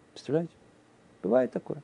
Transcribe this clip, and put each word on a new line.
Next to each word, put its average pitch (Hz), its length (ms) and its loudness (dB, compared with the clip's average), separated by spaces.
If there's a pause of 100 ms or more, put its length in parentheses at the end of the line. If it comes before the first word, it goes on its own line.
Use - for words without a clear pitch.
(120)
Представляете? 160 400 -4 (720)
Бывает 120 280 2
такое. - 320 -8